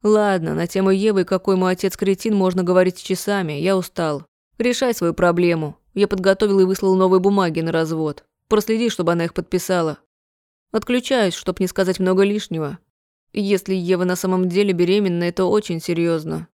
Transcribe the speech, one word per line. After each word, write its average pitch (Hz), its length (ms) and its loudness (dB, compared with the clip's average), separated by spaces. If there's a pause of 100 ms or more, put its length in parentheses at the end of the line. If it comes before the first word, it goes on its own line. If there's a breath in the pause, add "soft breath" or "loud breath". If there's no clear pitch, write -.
Ладно, 196 520 2
на 165 120 -2
тему 190 240 0
Евы 196 320 2
и - 20 2
какой 185 320 0
мой 185 160 2
отец 185 240 -2
кретин 196 380 -2
можно 185 280 2
говорить 180 400 2
часами, 185 500 -4
я 175 240 0
устал. 156 480 -4 (320)
Решай 247 380 0
свою 170 180 -2
проблему. 170 640 0 (160)
Я 202 160 2
подготовил 196 520 2
и 190 40 8
выслал 190 300 0
новые 185 260 4
бумаги 185 400 0
на 165 100 -2
развод. 160 540 -4 (240)
Проследи, 220 400 0
чтобы 175 240 -2
она 170 140 0
их 165 80 -8
подписала. 175 640 -4 (760)
Отключаюсь, 240 600 0
чтоб - 260 -6
не 185 60 0
сказать 185 340 -2
много 185 220 2
лишнего. 196 560 -4 (560)
Если 196 400 -2
Ева 180 300 0
на 180 120 0
самом 185 320 0
деле 190 240 0
беременна, 175 520 0
это 175 200 -2
очень 180 360 -2
серьезно. 165 760 -4